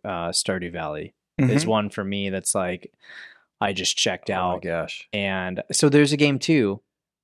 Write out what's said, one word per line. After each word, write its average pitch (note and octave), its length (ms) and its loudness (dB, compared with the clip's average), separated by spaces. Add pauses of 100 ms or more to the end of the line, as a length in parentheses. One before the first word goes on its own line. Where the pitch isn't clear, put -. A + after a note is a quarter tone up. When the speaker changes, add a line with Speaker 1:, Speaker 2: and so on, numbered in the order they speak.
Speaker 1:
uh, E2+ 240 -4
Stardew F2+ 420 -2
Valley. D#2 420 -8 (240)
It's C#3 260 4
Speaker 2:
Mm-hmm. A2+ 60 -2
Speaker 1:
one G#2 200 2
for G#2 160 -6
me G2 240 -2
that's F#2+ 260 -2
like, F2+ 380 -2 (680)
I G2+ 140 0
just F#2 240 -2
checked F#2+ 320 -2
Speaker 3:
Oh G2 60 0
my F#2 40 0
Speaker 1:
out. F2+ 240 0
Speaker 3:
gosh. E2+ 480 -4
Speaker 1:
And F#2+ 520 -2 (100)
so D3 160 4
there's D3 240 6
a C#3+ 40 0
game C#3+ 220 4
too. A2+ 420 2 (420)